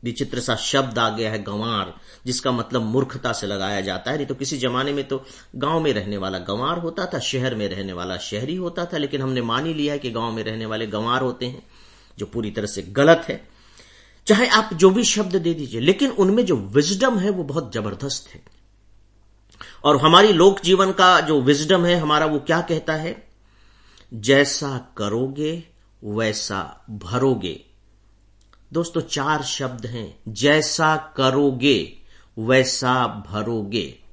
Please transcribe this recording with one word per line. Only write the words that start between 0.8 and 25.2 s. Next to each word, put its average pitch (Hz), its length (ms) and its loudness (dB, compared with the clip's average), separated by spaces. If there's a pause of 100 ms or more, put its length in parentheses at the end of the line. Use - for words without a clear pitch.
आ 113 100 2
गया 107 220 -4
है 107 120 -6
गंवार, 104 500 -4 (320)
जिसका 127 260 -2
मतलब 120 300 -2
मूर्खता 123 520 -2
से 104 140 -6
लगाया 98 340 -2
जाता 95 300 -4
है। 151 60 -4
नहीं 143 100 -4
तो 131 80 -6
किसी 139 220 -2
जमाने 131 360 -2
में 143 140 -4
तो 135 180 -6 (300)
गांव 151 240 0
में 151 140 0
रहने 101 240 -4
वाला 95 200 -4
गंवार 117 400 -4
होता 170 280 -6
था, 147 140 -6
शहर 127 360 -4
में 104 140 -4
रहने 95 240 -8
वाला 90 240 -6
शहरी 123 380 -6
होता 175 300 -6
था, 175 120 -6
लेकिन 139 240 -4
हमने 131 200 -2
मान 117 240 -2
ही 165 80 -4
लिया 147 200 -2
है 143 60 -4
कि 131 120 -6
गांव 113 200 -4
में 110 120 -6
रहने 110 220 -6
वाले 110 220 -6
गंवार 113 340 -2
होते 123 240 -4
हैं, 123 180 -12 (560)
जो 101 60 -6
पूरी 110 260 -6
तरह 104 160 -6
से 98 140 -8
गलत 139 460 4
है। - 280 -10 (720)
चाहे 220 200 4
आप 214 260 4
जो 180 160 6
भी 220 140 2
शब्द 202 320 0
दे 165 180 0
दीजिए, 131 280 -6
लेकिन 196 280 2
उनमें 202 360 2
जो 170 100 2
wisdom 160 640 2
है 190 120 0
वो 185 140 -4
बहुत 139 300 -6
जबरदस्त 110 560 -6
है। - 140 -20 (1400)
और 143 140 6
हमारी 175 360 8
लोक 190 280 6
जीवन 185 300 4
का 185 280 6
जो 147 220 2
wisdom 156 440 4
है 175 100 4
हमारा, 151 300 2
वो 151 140 0
क्या 160 220 0
कहता 160 320 -4
है? 156 340 -8 (880)
"जैसा 135 840 2
करोगे 135 680 -4 (400)